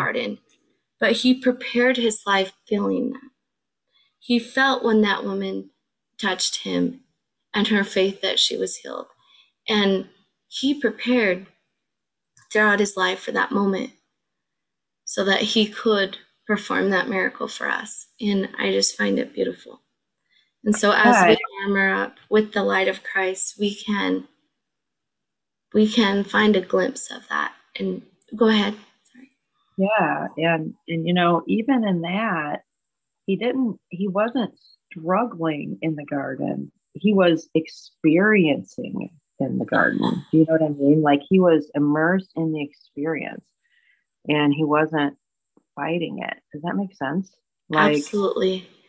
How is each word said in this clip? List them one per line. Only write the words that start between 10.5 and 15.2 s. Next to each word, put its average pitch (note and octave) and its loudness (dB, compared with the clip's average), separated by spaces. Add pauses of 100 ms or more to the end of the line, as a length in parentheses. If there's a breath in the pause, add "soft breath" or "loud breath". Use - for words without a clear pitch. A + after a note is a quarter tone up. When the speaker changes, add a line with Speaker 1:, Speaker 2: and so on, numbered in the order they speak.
Speaker 1:
prepared A3 -2 (1040)
throughout G#3 4
his G3+ 4
life F#3+ 0
for - -8
that G3 0
moment G3 -2 (1120)
so - -2